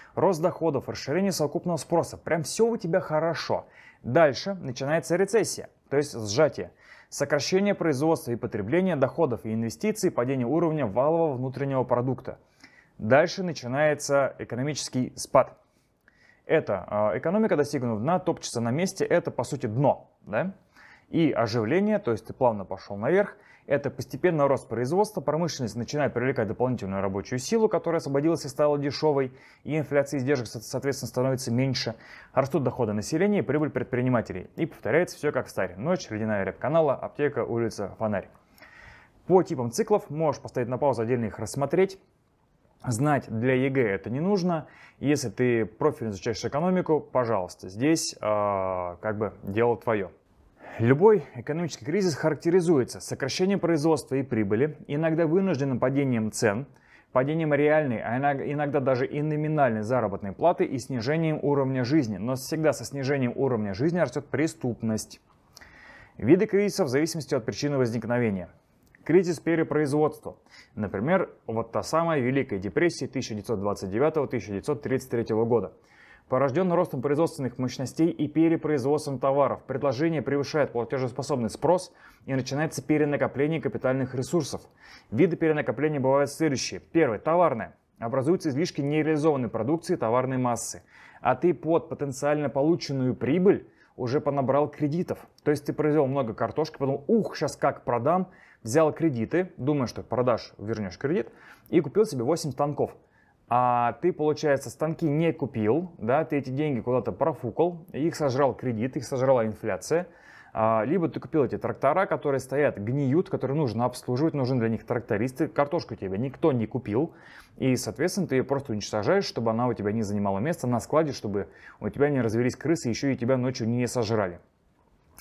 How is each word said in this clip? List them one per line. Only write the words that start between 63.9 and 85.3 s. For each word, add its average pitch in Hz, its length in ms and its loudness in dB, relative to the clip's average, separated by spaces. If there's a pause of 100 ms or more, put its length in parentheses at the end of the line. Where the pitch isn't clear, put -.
растёт 143 260 -2
преступность. 120 960 -4 (960)
Виды 185 300 4
кризисов 196 400 2
в - 20 -4
зависимости 151 440 -2
от 120 120 -2
причины 143 320 -2
возникновения. 113 720 0 (540)
Кризис 170 380 4
перепроизводства. 151 960 0 (380)
Например, 113 540 -2 (160)
вот 113 280 -6
та 104 100 -2
самая 160 380 0
Великая 127 360 0
депрессия 143 480 0
тысяча 120 280 -6
девятьсот 104 260 -4
двадцать 98 320 -4
девятого, 143 360 2
тысяча 104 240 -6
девятьсот 101 300 -4
тридцать 131 300 -4
третьего 113 320 0
года. 113 300 0 (560)
Порождён 139 420 2
ростом 170 300 0
производственных 143 560 0
мощностей 127 500 -2
и 160 220 -2
перепроизводством 151 920 2
товаров. 135 440 2
Предложение 139 580 0
превышает 139 500 0
платежеспособный 123 800 -2
спрос 175 440 0 (320)
и 135 80 -4
начинается 135 480 -4
перенакопление 147 800 0
капитальных 131 560 -2
ресурсов. 131 460 -2 (500)
Виды 160 240 4